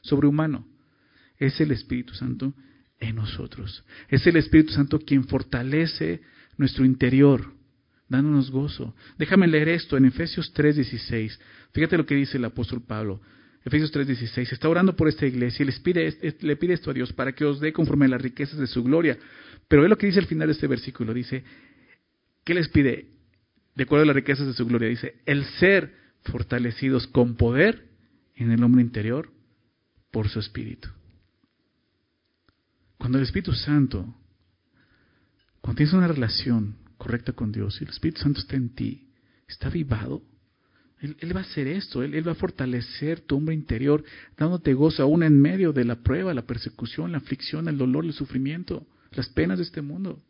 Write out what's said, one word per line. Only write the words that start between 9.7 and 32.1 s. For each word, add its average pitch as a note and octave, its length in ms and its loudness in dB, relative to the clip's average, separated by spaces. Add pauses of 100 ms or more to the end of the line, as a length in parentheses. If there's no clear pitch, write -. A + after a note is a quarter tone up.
en C3 80 6
Efesios E3 480 -2
tres D3 240 2
dieciséis. A2+ 600 -6 (360)
Fíjate D#3+ 240 0
lo D3+ 80 0
que C#3+ 100 0
dice C#3 220 -2
el B2 80 -2
apóstol A#2 360 -6
Pablo. G#2+ 400 -8 (440)
Efesios D3 260 0
tres C#3 160 -2
dieciséis. B2 460 -4
Está D#3 160 0
orando F3 260 4
por D#3+ 140 4
esta - 160 -2
iglesia B2 380 -2
y - 20 4
les C3+ 140 -4
pide F3 280 0
est-, D#3 160 -8
est-, D#3 200 -6
le D3 120 0
pide F3 180 0
esto D#3+ 180 -4
a - 20 -6
Dios B2+ 180 -4
para C3 220 -6
que D3+ 100 -4
os C#3+ 160 0
dé D#3 140 -2
conforme C#3+ 320 2
a C3 40 6
las B2 120 0
riquezas C#3 360 -8
de C3+ 100 -4
su A#2+ 160 -4
gloria. C#3+ 340 2 (500)
Pero D3 140 8
ve E3+ 80 6
lo G#3+ 80 6
que G#3 100 0
dice F#3+ 120 4
al F#3+ 80 0
final D#3 200 -2
de D#3 60 0
este D3 140 -4
versículo. B2 460 -4
Dice, B2+ 300 -8 (1000)
¿qué E3 80 -2
les E3+ 160 0
pide? C#3 400 2 (680)
De C3+ 80 -4
acuerdo D3 200 4
a D#3 40 6
las C#3+ 80 4
riquezas C#3 320 0
de C3 60 -4
su A#2 120 -2
gloria. A#2 220 0
Dice, A#2+ 280 -6 (100)
"el C#3+ 180 0 (160)
ser F3 340 4 (300)
fortalecidos B2 840 -2
con A#2+ 280 2
poder C3+ 540 2 (460)
en A#2 160 0
el A#2 120 4
hombre B2 180 8
interior A#2 480 -4 (840)
por G#2+ 180 -2
su - 100 -6
espíritu". - 480 -10 (2000)